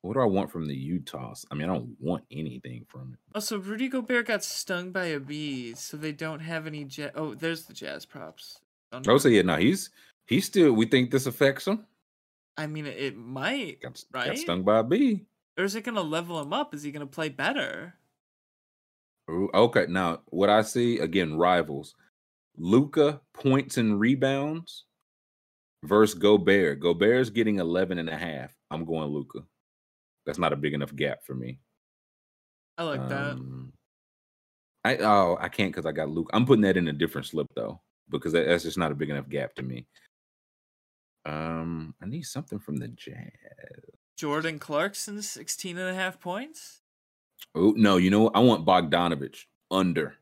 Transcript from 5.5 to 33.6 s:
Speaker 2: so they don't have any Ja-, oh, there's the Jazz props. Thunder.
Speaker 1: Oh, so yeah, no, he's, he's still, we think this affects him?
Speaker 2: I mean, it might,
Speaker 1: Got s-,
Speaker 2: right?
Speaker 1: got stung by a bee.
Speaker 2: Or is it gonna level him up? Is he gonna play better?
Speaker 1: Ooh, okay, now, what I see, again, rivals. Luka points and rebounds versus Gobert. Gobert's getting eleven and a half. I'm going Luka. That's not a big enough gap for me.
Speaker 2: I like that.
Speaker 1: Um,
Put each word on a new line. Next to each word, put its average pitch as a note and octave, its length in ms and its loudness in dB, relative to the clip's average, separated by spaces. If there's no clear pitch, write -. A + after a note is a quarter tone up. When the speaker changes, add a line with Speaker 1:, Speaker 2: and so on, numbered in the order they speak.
Speaker 2:
so - 220 -14
they D3+ 160 -8
don't D#3 260 -8
have D#3+ 260 -8
any D3+ 200 -10
Ja-, C#3+ 300 -10
oh, D3+ 200 -6
there's D#3+ 300 -6
the C#3+ 80 -20
Jazz D2 320 -12
props. - 560 -18
Thunder. B2+ 180 0
Speaker 1:
Oh, B2 60 10
so - 100 6
yeah, G#2+ 140 8
no, E2+ 160 4
he's, C#3+ 320 2
he's F#3 200 0
still, E3 260 6
we A2 140 4
think B2+ 260 2
this C3 140 0
affects C#3 420 0
him? G#3+ 180 -2
Speaker 2:
I D#3 120 -6
mean, D3+ 180 -8
it A#2+ 320 -8
might, C#3 640 -6
Speaker 1:
Got B2+ 160 -14
s-, - 160 -20
Speaker 2:
right? B2 140 -4
Speaker 1:
got B3+ 100 -4
stung F#2 260 -2
by G#2+ 160 6
a A2 40 2
bee. G#3 420 2
Speaker 2:
Or F#3 80 0
is G3+ 100 -4
it A3 80 -8
gonna A3 180 -4
level E3 400 -4
him D3 120 -8
up? C#4+ 200 -4
Is D3 100 -12
he D3 80 -8
gonna D3 160 -10
play D#3 200 -6
better? D#3 680 -4
Speaker 1:
Ooh, F#2 240 -2
okay, G#2 360 4
now, F2 380 -2
what G2 220 2
I A2 120 8
see, A#2+ 380 0
again, E2 360 0
rivals. E2 600 0
Luka C#3 640 4
points C3+ 440 0
and G#2+ 220 2
rebounds C#3 840 0
versus G#2 360 6
Gobert. F#2+ 640 6
Gobert's G#2 480 4
getting G#2+ 300 0
eleven F2 400 0
and D#2+ 100 -6
a D#2 80 -6
half. D#2 360 -10
I'm E2 140 -6
going D#2+ 240 -4
Luka. D2 320 -8
That's C#2+ 140 -6
not D#2 140 2
a C#2+ 40 -2
big D2 160 -2
enough C#2+ 220 -4
gap C#2+ 300 -4
for C2+ 100 -10
me. B1+ 240 -10
Speaker 2:
I E3+ 60 -6
like C3+ 260 -4
that. C#3 220 -4
Speaker 1:
Um, C3 420 -12